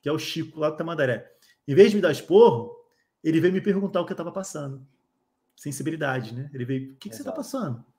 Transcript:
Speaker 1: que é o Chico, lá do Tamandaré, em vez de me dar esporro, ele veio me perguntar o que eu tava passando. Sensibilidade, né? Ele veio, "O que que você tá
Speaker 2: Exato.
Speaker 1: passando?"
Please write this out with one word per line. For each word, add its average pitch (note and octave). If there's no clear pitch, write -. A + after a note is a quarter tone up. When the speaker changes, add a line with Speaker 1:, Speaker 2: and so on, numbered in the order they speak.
Speaker 1:
que C#3+
é -
o D#3
Chico, D#3
lá D3+
do D#3
Tamandaré, D3+
em C#3
vez G#3
de G3+
me G3
dar E3+
esporro, F3
ele D#3+
veio F3+
me F#3+
perguntar F#3+
o E3+
que F3+
eu F3
tava E3+
passando. C#3+
Sensibilidade, C#3
né? C#3
Ele B2
veio, C3+
"O -
que -
que A3+
você C#4
tá C4+
Speaker 2:
Exato. -
Speaker 1:
passando?" G#3